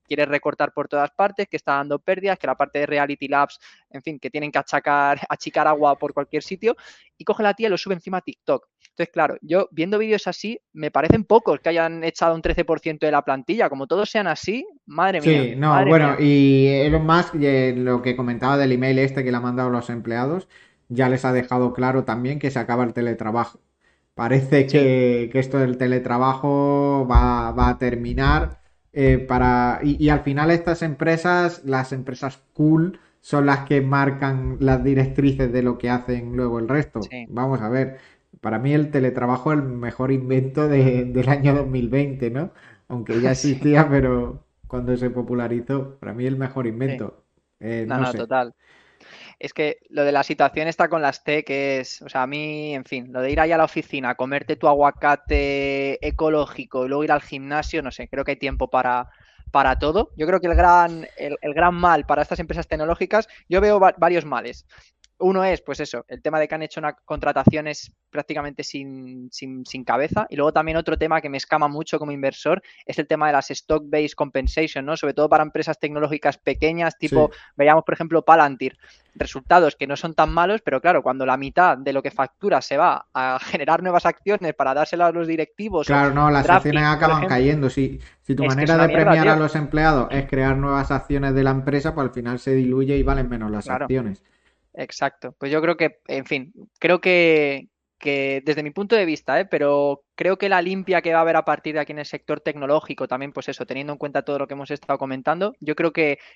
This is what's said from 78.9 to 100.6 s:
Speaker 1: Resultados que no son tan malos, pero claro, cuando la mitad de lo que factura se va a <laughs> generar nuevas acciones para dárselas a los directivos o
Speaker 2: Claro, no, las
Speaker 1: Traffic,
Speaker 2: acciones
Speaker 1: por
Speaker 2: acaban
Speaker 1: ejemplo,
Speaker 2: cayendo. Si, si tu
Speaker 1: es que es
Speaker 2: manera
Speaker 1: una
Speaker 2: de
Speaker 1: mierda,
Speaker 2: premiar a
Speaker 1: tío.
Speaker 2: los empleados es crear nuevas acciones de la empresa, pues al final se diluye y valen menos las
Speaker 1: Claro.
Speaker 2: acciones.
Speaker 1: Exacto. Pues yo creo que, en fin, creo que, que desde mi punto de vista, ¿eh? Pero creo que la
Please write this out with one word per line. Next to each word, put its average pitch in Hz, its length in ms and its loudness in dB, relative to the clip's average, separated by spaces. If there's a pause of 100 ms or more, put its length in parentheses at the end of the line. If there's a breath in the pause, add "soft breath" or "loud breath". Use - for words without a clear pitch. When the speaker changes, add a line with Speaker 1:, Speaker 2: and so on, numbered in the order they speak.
Speaker 1:
Resultados 147 640 2
que 143 100 -6
no 139 100 -4
son 160 200 -8
tan 156 160 2
malos, 180 320 0
pero - 180 -2
claro, 165 220 2
cuando 131 200 0
la 127 140 0
mitad 139 400 2
de 139 160 -4
lo 135 80 0
que 139 80 -6
factura 143 500 -2
se 139 180 -4
va 160 360 2
a 131 280 -2
<laughs> - 180 -6
generar 156 240 0
nuevas 175 240 2
acciones 175 480 -2
para 135 180 0
dárselas 170 360 2
a - 20 -2
los 170 160 -4
directivos 165 580 -4
o 143 80 0
Speaker 2:
Claro, 143 220 4
no, 147 160 4
las 139 140 2
Speaker 1:
Traffic, 175 260 4
Speaker 2:
acciones 147 120 2
Speaker 1:
por 151 140 2
Speaker 2:
acaban 160 200 2
Speaker 1:
ejemplo, 139 180 0
Speaker 2:
cayendo. 139 340 2
Si, 135 300 -4 (240 loud breath)
si 139 100 -2
tu 131 80 -2
Speaker 1:
es 139 60 0
que - 0 -
es 131 80 2
Speaker 2:
manera 151 180 2
Speaker 1:
una 160 100 6
Speaker 2:
de 160 40 6
Speaker 1:
mierda, 156 240 4
Speaker 2:
premiar 160 160 6
a 156 60 6
Speaker 1:
tío. 156 100 2
Speaker 2:
los 151 120 -2
empleados 151 540 2
es 135 180 -2
crear 135 300 0
nuevas 139 320 0
acciones 139 460 -2
de 135 80 4
la 135 80 2
empresa, 139 420 -2
pues 143 140 -2
al 120 60 -6
final 123 260 -6
se 135 160 0
diluye 131 420 2
y 135 60 2
valen 135 260 0
menos 110 220 -6
las 104 140 -6
Speaker 1:
Claro. 131 200 -6
Speaker 2:
acciones. 117 380 -4 (500)
Speaker 1:
Exacto. 135 640 -8
Pues 139 140 -6
yo 156 100 2
creo 170 140 0
que, 160 320 -2
en 135 180 -6
fin, 139 280 -6 (260)
creo 170 220 4
que, 156 640 4 (320)
que 135 460 -2
desde 151 180 -2
mi 147 80 -8
punto 202 240 -2
de 214 80 4
vista, 151 340 -2
¿eh? 185 60 2
Pero 143 640 0 (100)
creo 180 220 0
que 202 100 -2
la 190 140 4